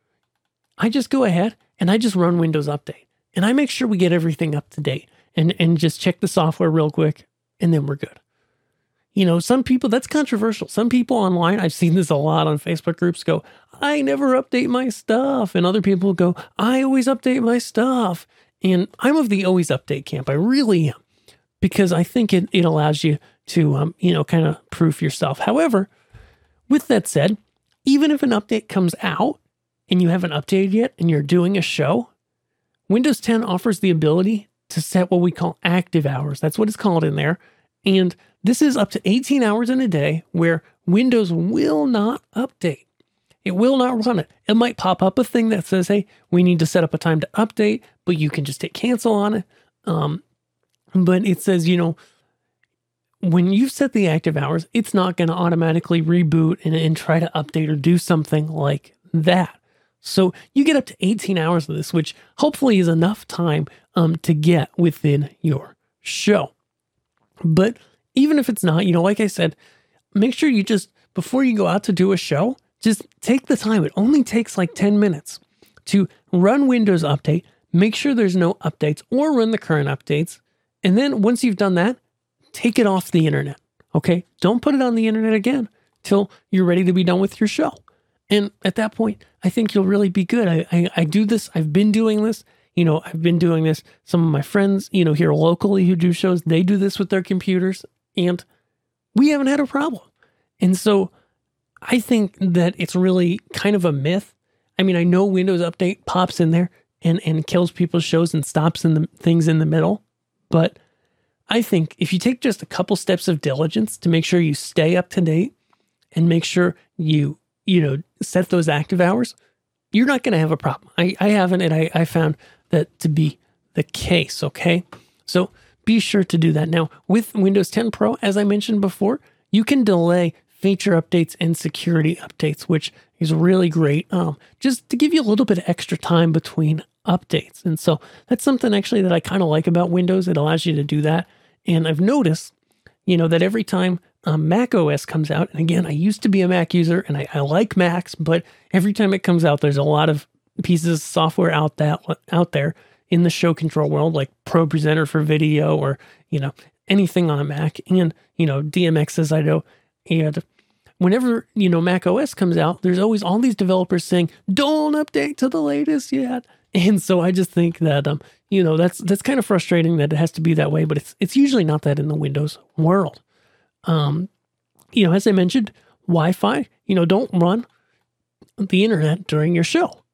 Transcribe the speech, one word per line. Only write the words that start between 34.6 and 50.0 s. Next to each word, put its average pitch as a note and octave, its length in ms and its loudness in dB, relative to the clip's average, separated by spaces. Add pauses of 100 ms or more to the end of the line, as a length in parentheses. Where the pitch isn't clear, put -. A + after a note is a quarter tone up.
to D#3+ 120 -4
set F3+ 300 -2
what F3+ 80 2
we F3 120 2
call E3 320 -6
active E3+ 420 0
hours. C#3 340 -6
That's D#3 180 -4
what G#3+ 120 0
it's - 80 -8
called E3+ 260 0
in D3+ 140 -2
there. D3+ 220 -2 (440)
And F#3+ 320 2 (280)
this A#3 180 0
is C#4+ 140 2
up G#3 160 0
to - 140 -6
eighteen B3+ 380 0
hours A3 260 0
in C4 120 0
a B3+ 60 -2
day D#3 440 -2
where E3 320 0 (240)
Windows A3 440 2
will C#4+ 540 0
not A#3 380 0 (120)
update. F#3 500 -6 (600)
It G3 60 -4
will A#3+ 260 2
not B3 280 0
run A#3+ 120 0
it. - 140 -6 (160)
It G#3 80 4
might A#3+ 220 2
pop F#3 260 0
up F#3+ 160 2
a B3 40 2
thing A3+ 260 0
that G3+ 160 -2
says, F#3 240 0
"Hey, G3+ 180 0 (240)
we F3+ 100 4
need F3+ 180 4
to D#3+ 60 2
set E3+ 180 2
up D#3 100 -2
a D#3+ 40 -2
time D#3+ 220 0
to - 160 -6
update," G#3+ 460 -2 (220)
but F3 140 0
you D3+ 140 -2
can D3 120 -6
just C#3 200 -10
hit E3 100 -10
cancel A#3 400 -2
on G#3 220 0
it. F#3+ 80 -4 (420)
Um, D#3+ 380 -4 (720)